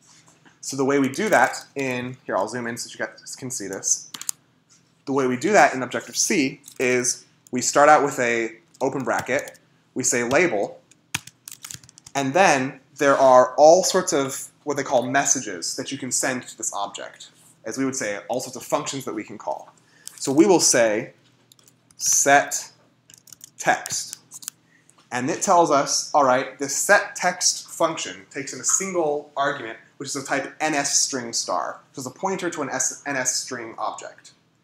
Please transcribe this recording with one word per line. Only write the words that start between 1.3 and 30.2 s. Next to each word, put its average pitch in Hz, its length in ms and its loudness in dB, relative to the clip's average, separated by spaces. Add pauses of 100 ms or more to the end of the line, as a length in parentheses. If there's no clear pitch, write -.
in, 127 440 -6 (100)
here, 113 100 -2
I'll 101 100 0
zoom 120 200 -8
in 117 100 -8
so - 140 -12
you - 120 -10
guys - 320 -12
can 131 140 -12
see 98 180 -8
this. - 440 -6 (960)
The 135 60 -2
way 135 120 2
we 127 120 0
do 165 160 0
that 151 200 8
in 131 80 -6
Objective-C 131 800 -2 (180)
is 123 440 0 (260)
we 127 120 -4
start 147 260 4
out 151 160 8
with 139 160 -2
a 117 380 -2 (240)
open 139 240 -4
bracket, 110 520 -4 (360)
we 127 100 -4
say 120 220 0
label, 120 560 0 (1300)
and 139 200 0
then 147 480 4 (160)
there 139 180 4
are 127 420 8
all 165 280 8
sorts 180 260 0
of 139 380 -4 (160)
what 143 100 -4
they 135 80 -4
call 127 200 0
messages 127 760 -2
that 127 120 -8
you 139 80 -8
can 127 140 -10
send 127 340 -4
to - 120 -18
this - 160 -8
object. - 560 -12 (340)
As 113 140 -8
we 135 80 -2
would 131 100 -4
say, 104 320 -6
all 123 140 -4
sorts 123 160 -14
of 110 60 -14
functions 143 420 -6
that 107 80 -8
we 107 100 -6
can - 140 -16
call. - 360 -10 (420)
So - 180 -4
we 160 120 6
will 185 140 6
say 117 540 2 (800)
set - 760 2 (880)
text. - 640 -4 (880)
And 123 200 -2
it - 120 -6
tells 170 300 4
us, 143 420 0
all 147 120 4
right, 131 340 0
this 139 160 -4
set - 400 2
text - 540 -2
function 110 600 -4
takes 139 220 -12
in 135 80 -12
a 120 60 -12
single 160 720 -2
argument, 135 400 -4 (200)
which 143 120 -12
is - 80 -6
of 135 80 -10